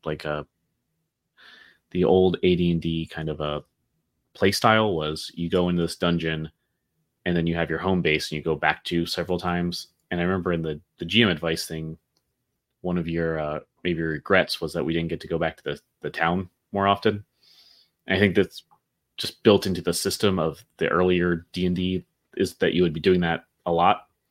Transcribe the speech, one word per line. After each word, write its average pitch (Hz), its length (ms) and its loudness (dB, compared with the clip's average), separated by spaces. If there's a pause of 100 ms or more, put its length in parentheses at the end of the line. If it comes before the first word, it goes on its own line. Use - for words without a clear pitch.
like, 78 220 -6
uh, 76 180 -4 (1500)
the 90 140 0
old 92 380 4
A 90 140 4
D 87 160 2
and 82 80 0
D 82 260 -4
kind 80 220 -10
of 76 120 -8
a 76 220 -6 (720)
play 98 180 2
style 110 420 2
was 78 400 -4
you 85 140 -6
go 90 200 2
into 87 140 0
this 82 140 -4
dungeon 82 540 -2 (760)
and 87 120 0
then 82 100 0
you 82 80 0
have 82 160 -2
your 80 80 -2
home 90 240 0
base 76 280 0
and 78 60 -6
you 73 60 -6
go 80 140 -2
back 78 280 -2
to 85 220 -2
several 87 320 -4
times. 87 500 -4 (220)
And 87 100 -4
I 87 40 0
remember 90 280 0
in 85 100 -2
the, 78 180 -6 (180)
the 87 60 -8
G 95 180 4
M 110 60 6
advice 82 380 -2
thing, 80 300 -10 (840)
one 90 180 -2
of 85 100 -4
your, 82 300 -2
uh, 76 220 -4 (240)
maybe 85 180 -2
regrets 80 580 0
was 80 120 -6
that 82 120 -2
we 78 80 -2
didn't 82 160 0
get 80 120 -6
to - 80 -14
go 82 100 -2
back 80 200 -2
to - 40 -20
the, 73 180 -8 (200)
the 76 100 -8
town 87 380 0 (240)
more 98 160 2
often. 104 360 0 (840)
And 95 100 0
I - 20 2
think 98 160 4
that's - 300 0 (520)
just - 280 -10
built 101 220 6
into 92 140 -2
the 85 140 -2
system 95 460 0
of 80 240 -4 (140)
the - 100 0
earlier 87 640 2
D 90 140 -2
and 90 100 0
D 92 280 -2 (320)
is 95 200 0
that - 180 2
you 90 80 4
would 85 100 2
be 80 80 -6
doing 92 200 4
that 85 240 -2 (220)
a 87 60 0
lot, 87 360 0 (220)